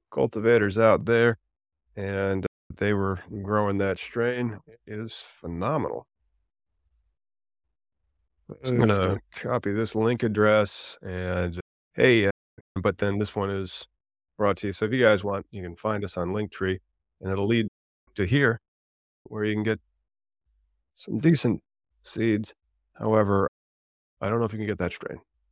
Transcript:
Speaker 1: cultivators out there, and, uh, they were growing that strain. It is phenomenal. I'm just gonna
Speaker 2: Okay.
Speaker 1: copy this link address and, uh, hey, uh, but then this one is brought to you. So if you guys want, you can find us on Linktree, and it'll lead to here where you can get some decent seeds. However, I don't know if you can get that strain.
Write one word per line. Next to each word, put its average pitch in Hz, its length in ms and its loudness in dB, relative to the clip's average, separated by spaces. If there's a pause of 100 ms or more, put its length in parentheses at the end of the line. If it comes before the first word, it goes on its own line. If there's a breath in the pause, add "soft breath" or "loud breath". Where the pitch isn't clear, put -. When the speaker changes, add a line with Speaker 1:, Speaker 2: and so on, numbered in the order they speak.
(120)
Speaker 1:
cultivators 113 680 2
out 110 260 6
there, 117 320 4 (600)
and, 98 480 -2
uh, - 40 -2 (280)
they 104 160 0
were 98 260 0 (240)
growing 101 360 0
that 98 200 0
strain. 120 640 -4 (260)
It 107 140 -10
is 113 200 -10
phenomenal. 87 840 -6 (2500)
I'm - 140 -18
just 127 140 -2
gonna 113 180 4
Speaker 2:
Okay. 95 260 0 (120)
Speaker 1:
copy 117 400 -4
this 110 240 -2
link 113 260 0
address 107 800 2
and, 90 560 -4
uh, - 20 -8 (340)
hey, 117 320 4
uh, 98 40 4 (460)
but 95 220 0
then 101 200 0
this 104 160 -4
one 98 160 -2
is 98 380 -8 (500)
brought 101 200 2
to 104 100 -6
you. 95 40 -4
So 110 120 -4
if 107 80 -2
you 127 100 2
guys 104 220 6
want, 101 260 -6
you 98 120 -12
can 87 120 -10
find 104 300 -4
us 95 120 -8
on 87 120 -2
Linktree, 95 500 -4 (420)
and 95 120 -6
it'll 101 160 0
lead 113 180 2 (480)
to 104 100 -2
here 123 360 2 (640)
where 107 200 -6
you 107 100 0
can 107 100 -2
get 110 160 0 (1120)
some - 240 -8
decent 139 420 4 (420)
seeds. 110 520 -2 (400)
However, 104 560 2 (680)
I 95 80 -2
don't 113 100 0
know 117 80 0
if 104 60 -8
you 110 60 -8
can 107 100 -6
get 98 100 -4
that 90 140 -2
strain. - 280 -12 (320)